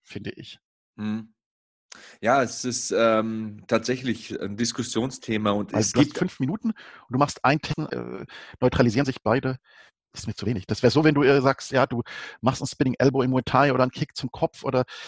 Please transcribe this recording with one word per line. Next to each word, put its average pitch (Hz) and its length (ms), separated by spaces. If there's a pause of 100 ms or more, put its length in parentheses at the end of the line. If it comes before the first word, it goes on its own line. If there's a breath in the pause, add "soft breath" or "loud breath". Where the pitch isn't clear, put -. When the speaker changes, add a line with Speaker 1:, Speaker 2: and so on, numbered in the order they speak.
Speaker 1:
finde 98 260
ich. - 300 (340)
Speaker 2:
Mhm. 110 400 (840 loud breath)
Ja, 127 200
es - 240
ist, 120 320
ähm, 110 680
tatsächlich 120 760
ein 101 160
Diskussionsthema 113 920
und 104 220
Speaker 1:
Weil 110 80
Speaker 2:
es 110 100
Speaker 1:
du - 80
hast 147 80
Speaker 2:
gibt - 120
Speaker 1:
fünf 180 200
Minuten 156 300
und - 420
du 127 80
machst - 260
ein 143 160
Takedown, 120 600
äh, - 60 (340 loud breath)
neutralisieren 123 460
sich 131 180
beide, 127 340 (540 soft breath)
ist - 160
mir 104 60
zu - 120
wenig. 107 220
Das 107 160
wär 120 60
so, 151 120
wenn 156 140
du, 147 80
äh, 139 160
sagst, 131 320
ja, 131 140
du 117 160 (380 loud breath)
machst 131 220
einen 131 60
Spinning 131 300
Elbow 131 240
im 127 80
Muay 127 120
Thai 135 300
oder 127 100
einen 127 80
Kick - 260
zum - 140
Kopf - 320
oder, 127 220 (240 loud breath)